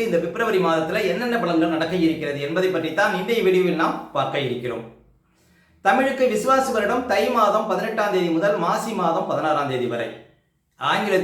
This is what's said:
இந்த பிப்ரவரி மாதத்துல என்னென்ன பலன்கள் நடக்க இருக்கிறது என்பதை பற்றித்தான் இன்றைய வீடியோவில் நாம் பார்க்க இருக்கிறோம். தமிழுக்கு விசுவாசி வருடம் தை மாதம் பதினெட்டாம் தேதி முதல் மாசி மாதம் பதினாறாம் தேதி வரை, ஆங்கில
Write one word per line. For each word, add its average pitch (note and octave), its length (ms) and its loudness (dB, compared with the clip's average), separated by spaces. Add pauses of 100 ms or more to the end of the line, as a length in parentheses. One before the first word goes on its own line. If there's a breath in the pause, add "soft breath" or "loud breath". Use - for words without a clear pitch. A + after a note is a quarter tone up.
இந்த F3 180 0
பிப்ரவரி F#3+ 420 0
மாதத்துல E3 360 0 (100)
என்னென்ன A#3 300 -2
பலன்கள் D#3+ 320 2
நடக்க D#3+ 220 -2 (100)
இருக்கிறது D3+ 420 -2
என்பதை F#3 280 0
பற்றித்தான் E3+ 440 -2
இன்றைய A3 280 -2
வீடியோவில் F3+ 360 2
நாம் - 140 -2 (180)
பார்க்க C3+ 320 -2
இருக்கிறோம். A#2+ 380 -6 (1000 soft breath)
தமிழுக்கு C4 360 2 (100)
விசுவாசி B3+ 420 2
வருடம் G#3 360 0
தை G#3 100 2 (160)
மாதம் G#3+ 340 2
பதினெட்டாம் G#3 440 -2
தேதி F3 220 2
முதல் G3+ 280 2
மாசி G#3+ 280 -2 (100)
மாதம் D#3+ 280 0
பதினாறாம் C#3+ 420 0
தேதி A#2+ 200 -2
வரை, A#2+ 160 -4 (840)
ஆங்கில G3 320 0